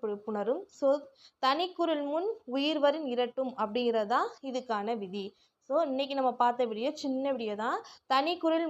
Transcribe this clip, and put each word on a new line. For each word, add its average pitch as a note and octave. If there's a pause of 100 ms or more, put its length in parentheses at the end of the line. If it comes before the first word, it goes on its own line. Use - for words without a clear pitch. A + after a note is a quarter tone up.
பு-, G#3
புணரும். A3 (180)
So C#4 (540)
தனிக்குறில் D#4+
முன் E4+ (280)
உயிர்வரின் D4
இரட்டும் B3 (120)
அப்படிங்கிறது A3+
தான் F4 (200)
இதுக்கான A#3
விதி. F#3+ (440)
So C4 (160)
இன்னைக்கு C4+
நம்ம B3+ (100)
பார்த்த A#3+
வீடியோ A#3 (120)
சின்ன C4+ (120)
வீடியோ G#3+
தான். D#4 (340)
தனிக்குறில் E4